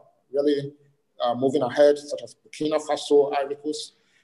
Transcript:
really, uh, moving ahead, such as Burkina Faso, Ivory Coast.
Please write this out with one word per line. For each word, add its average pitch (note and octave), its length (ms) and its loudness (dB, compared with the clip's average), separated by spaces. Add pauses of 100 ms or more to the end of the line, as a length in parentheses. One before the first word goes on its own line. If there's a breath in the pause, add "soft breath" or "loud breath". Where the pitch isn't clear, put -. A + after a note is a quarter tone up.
(320)
really, C#3+ 400 0 (500)
uh, A#2+ 120 0
moving C3+ 280 0
ahead, D3 360 4
such - 260 -10
as - 100 -20
Burkina D#3 460 -4
Faso, C#3+ 580 2
Ivory C#3 180 -4
Coast. - 380 -8 (300)